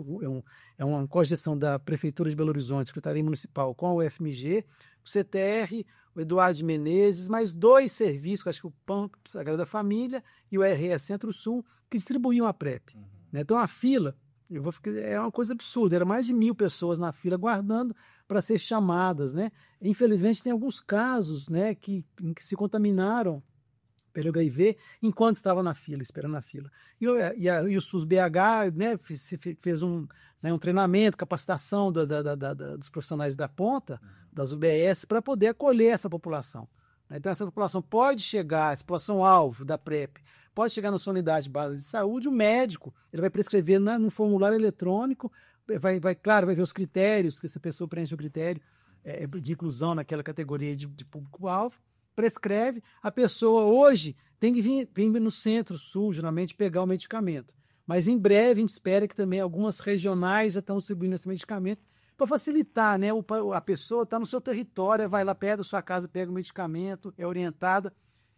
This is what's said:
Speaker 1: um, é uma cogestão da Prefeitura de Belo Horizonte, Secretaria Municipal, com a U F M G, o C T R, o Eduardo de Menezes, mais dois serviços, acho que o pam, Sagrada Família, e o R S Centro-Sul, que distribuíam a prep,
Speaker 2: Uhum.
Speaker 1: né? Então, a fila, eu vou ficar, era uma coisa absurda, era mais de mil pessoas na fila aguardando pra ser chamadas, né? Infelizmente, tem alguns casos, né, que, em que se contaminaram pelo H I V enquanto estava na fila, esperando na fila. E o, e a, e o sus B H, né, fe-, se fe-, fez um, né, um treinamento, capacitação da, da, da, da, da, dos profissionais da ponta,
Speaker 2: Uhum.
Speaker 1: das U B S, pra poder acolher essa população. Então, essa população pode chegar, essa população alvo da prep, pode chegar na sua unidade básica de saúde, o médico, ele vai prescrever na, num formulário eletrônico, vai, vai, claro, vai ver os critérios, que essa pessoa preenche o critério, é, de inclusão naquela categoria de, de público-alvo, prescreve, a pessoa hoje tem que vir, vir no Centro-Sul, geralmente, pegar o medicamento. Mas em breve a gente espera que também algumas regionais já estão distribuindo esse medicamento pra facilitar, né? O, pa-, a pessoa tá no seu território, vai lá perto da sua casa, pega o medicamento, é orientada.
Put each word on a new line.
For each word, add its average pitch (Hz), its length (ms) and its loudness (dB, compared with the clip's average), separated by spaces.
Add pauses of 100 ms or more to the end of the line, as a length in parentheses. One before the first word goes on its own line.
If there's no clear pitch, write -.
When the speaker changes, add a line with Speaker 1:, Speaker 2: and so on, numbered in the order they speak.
(300)
Speaker 1:
um, 131 140 -6 (340)
é - 60 -6
uma 143 240 -2
cogestão 156 500 2
da 143 220 0
Prefeitura 156 500 -2
de 151 60 -4
Belo 156 140 0
Horizonte, 139 380 -2
Secretaria 151 360 -4
Municipal, 143 500 -4
com 175 140 -4
a 180 60 2
U 170 80 2
F 160 200 -4
M 151 120 -4
G, 156 320 -4 (360)
o - 60 -20
C 202 160 -2
T 196 140 -6
R, 202 480 -2 (280)
o 165 80 -10
Eduardo 180 340 2
de 151 80 -6
Menezes, 170 640 2
mais 220 260 -2
dois 240 380 8
serviços, 175 560 -4
acho 170 140 -8
que 185 60 -14
o 147 60 -14 (120)
pam, 202 240 -4 (160)
Sagrada 160 400 -6
Família, 220 580 -4 (260)
e 196 80 -2
o 196 60 4
R 175 240 2
S 175 180 -2
Centro-Sul, 220 600 -6 (240)
que 247 80 -2
distribuíam 240 500 0
a 202 60 -2
prep, - 420 -8
Speaker 2:
Uhum. 107 80 -20 (300)
Speaker 1:
né? 139 80 -4
Então, 208 160 2
a 233 100 2
fila, 233 480 0 (340)
eu 147 140 -8
vou 170 80 -2
ficar, 214 200 -8
era 214 300 -4
uma 226 100 -4
coisa 233 200 -4
absurda, 226 420 0
era 175 120 2
mais 220 200 0
de 247 80 0
mil 226 220 2
pessoas 170 440 -2
na 170 120 -2
fila 180 240 -4
aguardando 214 580 -2 (360)
pra 202 100 2
ser 220 180 0
chamadas, 175 760 0
né? 202 180 -2 (300)
Infelizmente, 208 600 2
tem 247 120 -2
alguns 233 260 -4
casos, 202 720 -2
né, 190 260 0
que, 196 300 -8 (160)
em 165 120 -4
que - 120 -14
se - 100 -6
contaminaram 202 880 0 (720)
pelo 160 160 -4
H 165 120 0
I 156 80 2
V 180 280 2 (260)
enquanto 220 320 4
estava 185 260 0
na 175 120 0
fila, 143 280 -10
esperando 143 300 -8
na 151 100 -6
fila. 139 300 -18 (280)
E 233 100 0
o, 247 80 4 (180)
e 180 140 0
a, 170 140 4
e 196 120 2
o 190 60 2
sus 170 240 -4
B 175 120 4
H, 185 560 4
né, 208 240 -2
fe-, 156 200 -10
se - 200 -10
fe-, 160 220 -10
fez 165 240 -2
um, 170 240 -2 (340)
né, 160 120 -2
um 170 40 0
treinamento, 190 600 2
capacitação 185 720 -2
da, 160 140 2
da, 147 160 -2
da, 147 140 -2
da, 139 180 -6
da, 143 240 -10
dos 139 120 -12
profissionais 147 460 -4
da 143 140 -6
ponta, 208 520 -4
Speaker 2:
Uhum. - 80 -20 (240)
Speaker 1:
das 139 180 -6
U 151 60 -8
B 156 100 2
S, 165 380 2
pra 220 160 0
poder 220 260 2
acolher 233 400 4
essa 208 220 0
população. 156 580 -8 (440)
Então, 147 200 -4
essa 202 140 -4
população 185 360 -2
pode 247 400 2
chegar, 156 520 0
essa 139 100 -8
população 185 400 -2
alvo 156 400 6
da 151 140 -4
prep, 147 420 -6 (340)
pode 220 200 0
chegar 208 180 -2
na 196 60 0
sua 196 140 -4
unidade 160 380 0
básica 143 280 -6
de 143 80 -12
saúde, 226 440 -4
o - 20 0
médico, 220 640 0 (160)
ele 160 100 -6
vai 185 80 2
prescrever 190 500 2
na, 220 200 2
num 220 100 2
formulário 208 480 2
eletrônico, 220 760 -2 (480)
vai, 185 200 0
vai, 175 160 0
claro, 208 300 4
vai 185 100 2
ver 165 60 0
os 175 100 -2
critérios, 190 680 0
que - 60 -14
essa 156 140 -10
pessoa 165 280 -8
preenche 165 280 -6
o - 20 -10
critério, 156 440 -6 (420)
é, 147 240 -10
de 143 240 -8
inclusão 160 420 -4
naquela 151 300 -6
categoria 147 520 -6
de, 143 100 -12
de 143 200 -16
público-alvo, 180 720 -4 (400)
prescreve, 220 640 0 (220)
a 208 80 -4
pessoa 226 540 4
hoje 220 500 8 (240)
tem 233 140 4
que 240 80 2
vir, 254 340 0
vir 220 240 2
no 226 100 2
Centro-Sul, 208 840 -2
geralmente, 165 420 -4
pegar 180 260 0
o 185 60 0
medicamento. 185 640 -4 (320)
Mas 170 220 2
em 247 100 4
breve 208 440 6
a - 20 4
gente 208 60 2
espera 202 380 0
que - 80 -8
também 190 260 -2
algumas 190 400 -2
regionais 196 720 0
já 196 80 -4
estão 196 160 -4
distribuindo 185 380 -4
esse 175 120 -8
medicamento 190 560 -6 (320)
pra 277 100 0
facilitar, 262 720 2
né? 196 140 0
O, 220 100 -2
pa-, 208 360 -4
a - 20 0
pessoa 214 460 -2
tá 226 120 -4
no 226 80 -4
seu 254 140 -4
território, 214 720 -2
vai 196 160 0
lá 196 100 -2
perto 202 220 -2
da 202 80 -6
sua 196 160 -4
casa, 180 260 -6
pega 180 240 -6
o - 20 -6
medicamento, 185 840 -8
é 175 100 -6
orientada. 180 640 -2 (440)